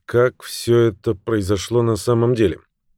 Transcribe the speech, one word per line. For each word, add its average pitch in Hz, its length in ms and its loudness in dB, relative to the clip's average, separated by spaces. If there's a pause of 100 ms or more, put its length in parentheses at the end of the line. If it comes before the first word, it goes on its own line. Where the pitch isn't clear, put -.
как 123 380 0
всё - 340 0
это 113 380 0
произошло 104 640 -2
на 113 160 0
самом 120 360 0
деле. 110 260 0 (380)